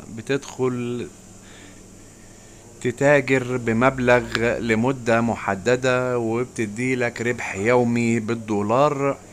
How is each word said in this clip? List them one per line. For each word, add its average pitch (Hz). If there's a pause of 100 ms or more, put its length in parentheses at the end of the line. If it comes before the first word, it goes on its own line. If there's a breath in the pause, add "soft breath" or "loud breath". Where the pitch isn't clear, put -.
(160)
بتدخل 123 (1700 loud breath)
تتاجر 131
بمبلغ 120 (200)
لمدة 117
محددة 123
وبتدي 120
لك 120
ربح 117
يومي 117
بالدولار 117 (160 loud breath)